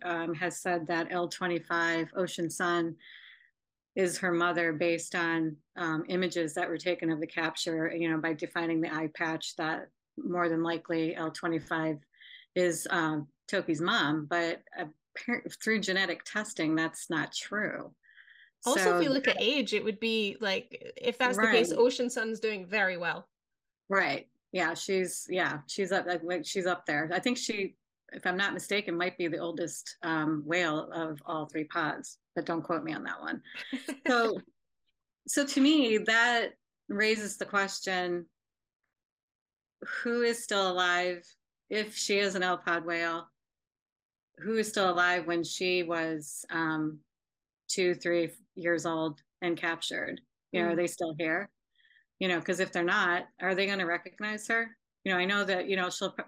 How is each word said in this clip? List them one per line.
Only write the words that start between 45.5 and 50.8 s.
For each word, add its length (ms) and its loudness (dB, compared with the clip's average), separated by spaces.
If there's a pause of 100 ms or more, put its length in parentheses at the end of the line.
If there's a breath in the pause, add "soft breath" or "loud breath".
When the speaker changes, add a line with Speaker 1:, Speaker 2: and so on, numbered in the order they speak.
Speaker 1:
was, 680 -4
um, 500 -2 (680)
two, 260 2
three 360 2 (240)
years 320 0
old 340 -2 (220)
and 140 0
captured? 640 -4 (320)
You 100 2
know, 60 2
are 40 2
Speaker 2:
Mm. 40 2
Speaker 1:
they 100 2